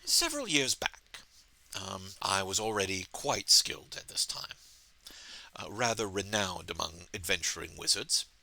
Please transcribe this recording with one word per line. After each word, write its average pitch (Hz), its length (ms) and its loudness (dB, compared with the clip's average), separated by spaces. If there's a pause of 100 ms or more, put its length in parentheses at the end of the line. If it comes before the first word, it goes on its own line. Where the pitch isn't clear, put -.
Several 311 440 2
years 139 280 4
back, - 440 -4 (560)
um, 95 280 -8 (180)
I 98 220 2
was 95 160 0
already 101 520 0
quite 113 380 -2
skilled - 480 4
at - 100 -12
this - 180 0
time, - 320 -8 (960)
uh, - 140 -10
rather 113 380 0
renowned 98 640 -2
among 82 440 -4
adventuring 85 640 -2
wizards. - 480 2 (160)